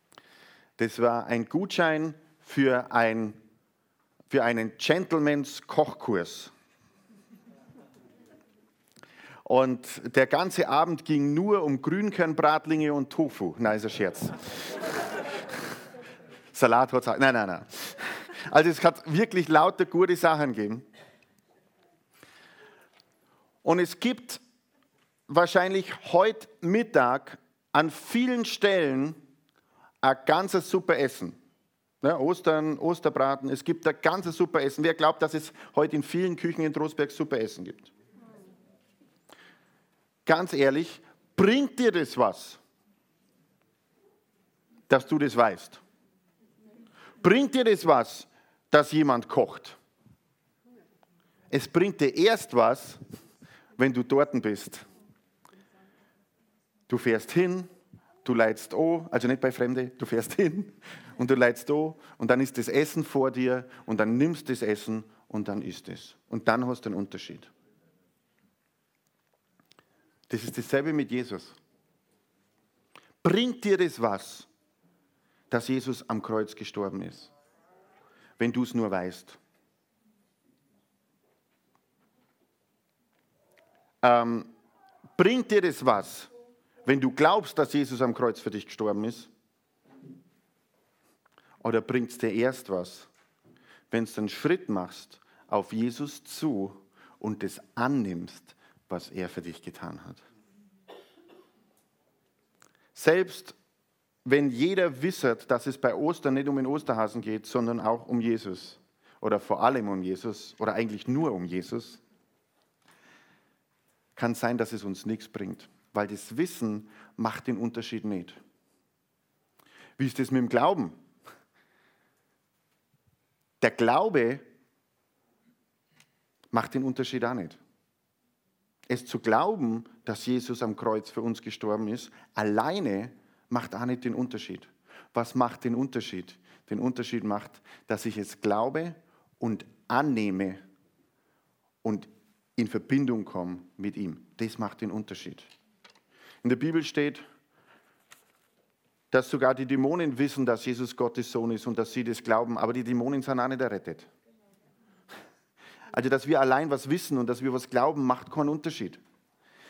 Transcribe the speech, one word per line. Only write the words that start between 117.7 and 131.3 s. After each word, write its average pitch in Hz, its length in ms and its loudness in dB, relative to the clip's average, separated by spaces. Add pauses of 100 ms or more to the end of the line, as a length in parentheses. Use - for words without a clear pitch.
nicht. 95 300 -8 (1600)
Wie 135 100 0
ist 123 120 -4
das 131 120 -2
mit 131 80 4
dem 120 100 0
Glauben? 127 420 2 (2750)
Der - 100 4
Glaube 135 680 2 (2000)
macht 113 220 0
den 131 100 -2
Unterschied 127 420 -4
auch 120 80 -2
nicht. 90 240 -8 (1300)
Es 123 180 -2
zu - 140 -6
glauben, 117 640 0 (180)
dass - 220 -8
Jesus 123 360 -4
am 110 140 -4
Kreuz 110 340 -4
für 117 120 -8
uns 113 200 -4